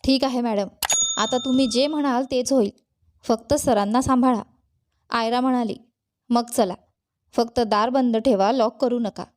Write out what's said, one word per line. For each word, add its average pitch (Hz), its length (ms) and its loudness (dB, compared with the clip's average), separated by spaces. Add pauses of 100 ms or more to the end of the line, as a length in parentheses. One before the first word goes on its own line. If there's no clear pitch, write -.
"ठीक 269 200 2
आहे 247 160 -2
मॅडम, 208 280 -2 (480)
आता 226 220 -2
तुम्ही 262 280 0
जे 240 200 0
म्हणाल 285 440 -2
तेच 247 220 -2
होईल, 208 180 2 (520)
फक्त 233 320 -2
सरांना 226 460 0
सांभाळा." 254 420 2 (680)
आयरा 233 300 0
म्हणाली, 247 360 -2 (540)
"मग 233 200 2
चला, 196 240 0 (580)
फक्त 233 280 -2
दार 214 280 0
बंद 254 280 2
ठेवा, 220 360 2
लॉक 247 240 0
करू 240 220 0
नका." 214 260 -6 (120)